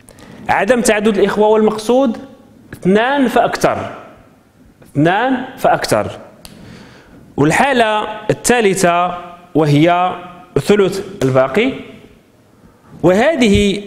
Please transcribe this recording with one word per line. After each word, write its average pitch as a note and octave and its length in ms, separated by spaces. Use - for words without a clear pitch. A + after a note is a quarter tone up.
عدم G3 320
تعدد G#3+ 360
الإخوة G3 300
والمقصود A3 680
اثنان A#3+ 540
فأكثر، B2+ 640
اثنان G#3 540
فأكثر. C3+ 540
والحالة G#3+ 720
الثالثة F3+ 880
وهي D#3+ 600
ثلث G3 640
الباقي، C3+ 480
وهذه G#3 840